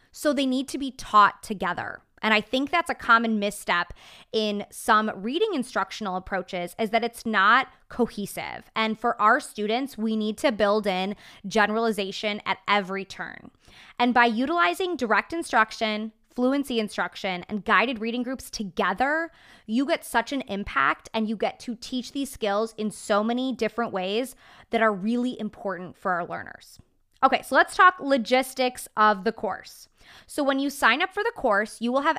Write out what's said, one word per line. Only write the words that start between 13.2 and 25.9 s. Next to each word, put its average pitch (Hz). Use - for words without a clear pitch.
And 247
by 240
utilizing 339
direct 220
instruction, 220
fluency 254
instruction, 185
and 208
guided 220
reading 233
groups 247
together, 226
you 240
get 320
such 233
an 269
impact, 269
and 220
you 220
get 208
to 240
teach -
these 277
skills 220
in 214
so 214
many 247
different 226
ways 196
that 226
are 220
really 240
important 185